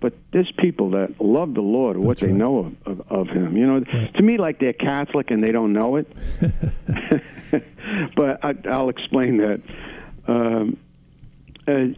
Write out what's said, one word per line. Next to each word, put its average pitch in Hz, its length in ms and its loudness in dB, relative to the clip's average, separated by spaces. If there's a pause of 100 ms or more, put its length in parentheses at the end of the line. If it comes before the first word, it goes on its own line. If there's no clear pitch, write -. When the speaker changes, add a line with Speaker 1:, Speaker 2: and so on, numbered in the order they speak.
Speaker 1:
but 123 120 -2 (200)
there's 180 260 2
people 131 320 2
that 95 300 -2
love 131 340 2
the 110 60 -2
Lord, 104 380 2
what 98 80 2 (120)
Speaker 2:
That's - 40 -6
Speaker 1:
they 98 60 2
Speaker 2:
right. 95 80 4
Speaker 1:
know 120 220 2 (280)
of, 98 140 -6
of, - 120 -14
of 95 160 0
him. 90 280 0
You 120 100 4
know, 135 80 4 (180)
Speaker 2:
Right. 113 220 -2
Speaker 1:
to 185 80 4
me, 226 160 6
like, 160 200 -2
they're 127 140 2
Catholic 139 580 -2
and 107 120 2
they 113 100 2
don't 110 200 2
know 113 240 2
it. 151 140 -4 (300)
<laughs> - 840 -2 (920)
But 143 280 0
I, 143 100 -2 (140)
I'll 131 200 -2
explain 127 500 0
that. 104 240 0 (640)
Um, 117 500 0 (920)
uh, 143 40 4 (260)